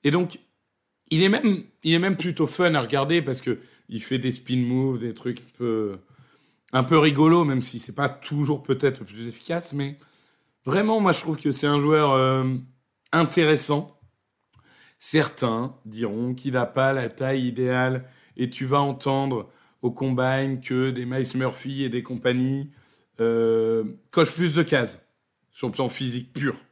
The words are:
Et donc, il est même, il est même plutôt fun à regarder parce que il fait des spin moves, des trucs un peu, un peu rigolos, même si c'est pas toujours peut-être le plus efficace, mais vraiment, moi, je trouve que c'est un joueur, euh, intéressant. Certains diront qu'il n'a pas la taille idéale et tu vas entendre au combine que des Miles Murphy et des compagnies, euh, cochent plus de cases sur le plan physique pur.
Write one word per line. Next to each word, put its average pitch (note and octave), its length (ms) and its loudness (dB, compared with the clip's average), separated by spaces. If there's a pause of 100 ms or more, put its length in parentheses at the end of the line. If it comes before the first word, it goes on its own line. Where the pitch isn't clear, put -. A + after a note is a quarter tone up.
Et C#3+ 60 2
donc, F3 300 0 (720)
il D#3+ 100 4
est F#3+ 80 6
même, G#3+ 340 2 (200)
il D#3+ 100 2
est E3+ 60 4
même F#3+ 180 0
plutôt E3 300 -2
fun F3 260 2
à C#3+ 80 2
regarder C#3 400 0
parce C3 180 -4
que A#2+ 200 -4 (280)
il A2+ 140 -8
fait C3 160 -4
des C3 140 -2
spin B2+ 260 -4
moves, B2+ 420 0
des A2+ 140 -6
trucs - 260 -8
un - 180 -20
peu, A2 420 -2 (760)
un C3 100 4
peu C#3+ 140 4
rigolos, D#3 480 6
même C3 160 0
si - 160 -6
c'est G#2+ 180 -10
pas C#3 140 0
toujours D3 540 -4
peut-être C3 380 0
le G#2 40 -14
plus A2 220 -14
efficace, E3 460 -8
mais C#3 220 -6 (680)
vraiment, G#3+ 340 2
moi, F#3+ 140 4
je - 80 0
trouve D#3 160 -4
que D3 140 -2
c'est C#3+ 160 -2
un D3 120 2
joueur, D3 320 4
euh, C3 440 2 (580)
intéressant. D#3 840 2 (1080)
Certains B2+ 720 0 (100)
diront A2+ 480 -4
qu'il B2+ 200 -6
n'a B2 120 2
pas C3+ 280 0
la A#2+ 160 -2
taille C3 360 -2
idéale B2+ 600 0 (320)
et B2 120 -2
tu - 140 -10
vas C#3 160 2
entendre C3+ 680 -2 (320)
au B2 100 0
combine C3 680 -2
que B2+ 300 0
des B2 120 -6
Miles B2+ 320 -2
Murphy C3 480 -4
et B2+ 60 -2
des A#2+ 140 -4
compagnies, C3 680 -2 (500)
euh, A2+ 640 2 (280)
cochent E3 200 4
plus E3 240 -2
de E3 80 4
cases - 420 -2 (460)
sur - 160 -8
le G#2+ 60 -6
plan B2+ 160 -2
physique B2+ 420 -6
pur. C3+ 240 -4 (160)